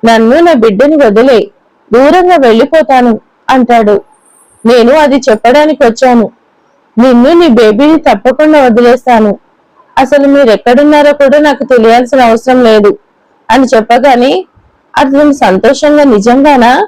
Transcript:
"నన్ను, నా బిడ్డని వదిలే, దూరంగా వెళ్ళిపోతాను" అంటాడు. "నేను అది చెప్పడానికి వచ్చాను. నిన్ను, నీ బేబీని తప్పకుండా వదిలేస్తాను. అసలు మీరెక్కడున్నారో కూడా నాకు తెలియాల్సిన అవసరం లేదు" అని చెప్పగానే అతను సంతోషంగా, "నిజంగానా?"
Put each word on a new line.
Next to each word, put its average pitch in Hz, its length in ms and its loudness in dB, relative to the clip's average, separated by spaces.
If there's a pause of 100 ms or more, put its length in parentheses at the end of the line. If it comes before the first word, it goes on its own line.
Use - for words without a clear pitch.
"నన్ను, 226 380 0
నా 339 120 2
బిడ్డని 233 440 0
వదిలే, 240 440 0 (500)
దూరంగా 339 460 2
వెళ్ళిపోతాను" 262 760 0 (380)
అంటాడు. 233 460 0 (680)
"నేను 240 280 0
అది 294 240 0
చెప్పడానికి 269 680 -2
వచ్చాను. 233 420 0 (720)
నిన్ను, 247 360 2
నీ 339 160 2
బేబీని 240 500 0
తప్పకుండా 285 640 -2
వదిలేస్తాను. 240 680 0 (640)
అసలు 277 300 0
మీరెక్కడున్నారో 277 840 0
కూడా 285 260 0
నాకు 294 260 -2
తెలియాల్సిన 240 560 0
అవసరం 240 440 0
లేదు" 214 280 2 (560)
అని 262 160 0
చెప్పగానే 247 680 -2 (600)
అతను 277 380 0
సంతోషంగా, 269 720 -2
"నిజంగానా?" 247 680 0 (160)